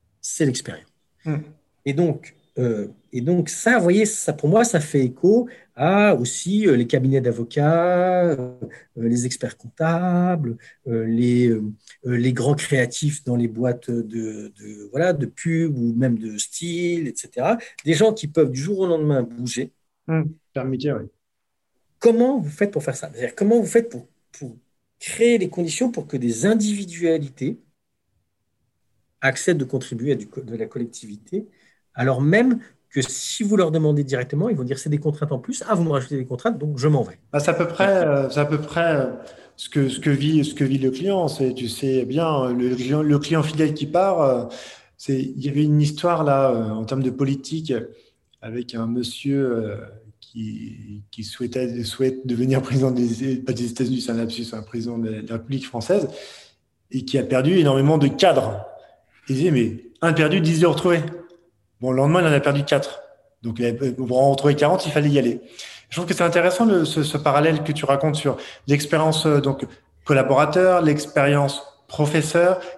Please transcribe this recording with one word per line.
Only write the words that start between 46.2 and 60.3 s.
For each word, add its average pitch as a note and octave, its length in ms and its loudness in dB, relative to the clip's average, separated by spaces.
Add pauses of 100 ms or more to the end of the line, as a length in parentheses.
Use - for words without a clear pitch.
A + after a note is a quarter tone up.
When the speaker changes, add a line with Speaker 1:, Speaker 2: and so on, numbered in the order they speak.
Speaker 2:
là, C3+ 280 4
euh, A2+ 180 -2
en A2 160 -4
termes C3+ 180 -4
de B2+ 60 0
politique, C#3 640 -4 (680)
avec A#2+ 340 -10
un A2+ 120 -4
monsieur, B2 640 -2
euh, G#2+ 260 -4 (440)
qui, A2 880 -12
qui G#2+ 140 -12
souhaitait, A#2+ 580 -8
souhaite C3 420 -4
devenir C3 360 0
président C3 300 0
des, B2 460 -2
pas B2 160 -6
des A2+ 180 -4
États-Unis, B2 300 -2
c'est A#2+ 100 -6
un A2+ 60 -2
lapsus, A#2 280 -6
c'est A2+ 100 -12
un G#2+ 80 -12
président A#2 360 -8
de A2+ 100 -4 (180)
la A2+ 60 -8
République B2 320 -6
française, D3 420 -2 (840)
et C3 120 -6
qui - 140 -2
a A#2+ 60 2
perdu C3 340 2
énormément C#3+ 400 6
de C#3+ 100 4
cadres. C3 580 2 (640)
Il C3+ 80 -2
disait, D#3+ 160 2
mais A2+ 320 0 (180)
un E3 120 2
perdu, D#3 260 2